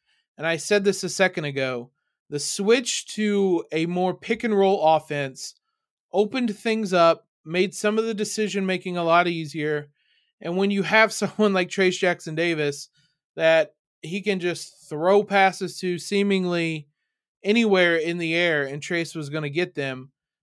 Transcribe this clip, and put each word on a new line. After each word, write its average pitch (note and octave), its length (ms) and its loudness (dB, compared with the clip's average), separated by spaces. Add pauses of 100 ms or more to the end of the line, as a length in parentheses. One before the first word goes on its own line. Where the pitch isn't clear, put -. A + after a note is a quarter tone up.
(360)
and D3+ 100 -8
I E3 120 -2
said G3+ 260 2
this G3 200 0
a F3+ 40 -6
second F3+ 380 0
ago, C3 440 -6 (400)
the D3 80 -6
switch A3+ 760 0
to G3+ 580 0
a D#3+ 140 0
more F3+ 280 0
pick A#3 300 -4
and A3 120 0
roll G3 240 4 (140)
offense C#3+ 640 -6 (560)
opened G#3+ 440 0
things A3 360 -2
up, E3 340 4 (180)
made F#3 300 -2
some G#3 240 0
of A3 60 0
the A3+ 100 -4
decision G3+ 500 -2
making F3+ 320 -4
a F3 60 -2
lot E3+ 240 4
easier. D3+ 640 -4 (520)
And E3+ 160 -4
when G3 140 2
you G3+ 140 0
have G#3+ 280 4
<laughs> - 0 -
someone G#3 400 0
like F#3 160 0
Trace F#3 300 0
Jackson F3 380 -2
Davis D3+ 520 -2 (460)
that D#3+ 400 4 (260)
he F3+ 220 -6
can G3 160 -2
just - 500 -8
throw F3+ 360 2
passes F#3+ 560 2
to F3 180 -4
seemingly F3+ 880 -2 (560)
anywhere G3 540 4
in E3+ 220 -2
the E3 160 -2
air E3 300 0
and C#3 180 -8
Trace E3+ 320 -4
was D3 160 -8
gonna D3+ 200 -6
get F3 240 -4
them, C3+ 360 -8 (320)